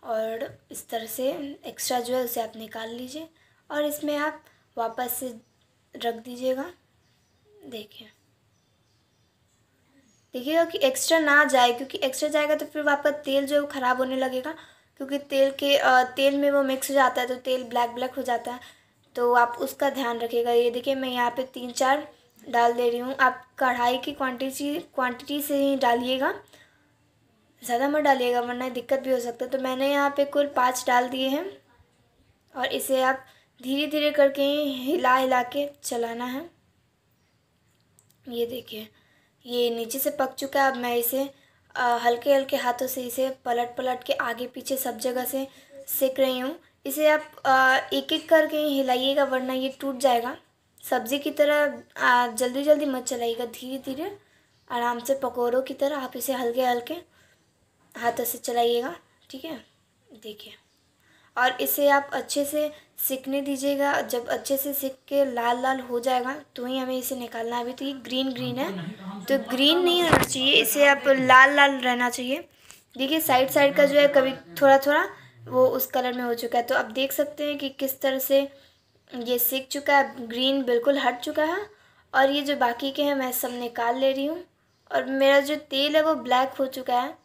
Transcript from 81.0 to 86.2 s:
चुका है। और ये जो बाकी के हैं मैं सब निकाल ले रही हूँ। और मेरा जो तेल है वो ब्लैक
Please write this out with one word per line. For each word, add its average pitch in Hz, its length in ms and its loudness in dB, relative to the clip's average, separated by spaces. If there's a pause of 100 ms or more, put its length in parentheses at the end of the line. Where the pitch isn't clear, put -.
चुका 302 260 -2
है। 370 180 -4 (500)
और 269 160 6
ये 285 120 0
जो 277 160 -2
बाकी 240 320 0
के 277 120 -2
हैं 285 140 0
मैं 254 180 -2
सब 247 200 -4
निकाल 240 440 -4
ले 269 140 2
रही 269 140 -2
हूँ। 339 180 -6 (460)
और 262 160 0
मेरा 269 340 6
जो 285 160 -2
तेल 294 400 0
है 311 60 6
वो 311 140 4
ब्लैक 254 380 0